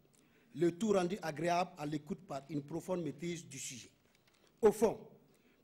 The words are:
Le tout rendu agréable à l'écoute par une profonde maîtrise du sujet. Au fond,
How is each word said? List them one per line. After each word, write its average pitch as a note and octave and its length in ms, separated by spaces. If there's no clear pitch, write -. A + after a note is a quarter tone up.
Le E3 200
tout G#3 200
rendu F3+ 300
agréable E3+ 560
à D3+ 80
l'écoute D3+ 400
par C3+ 220
une D3 120
profonde E3 400
maîtrise D#3+ 460
du C3 100
sujet. B2+ 320
Au G#3+ 100
fond, G#3 280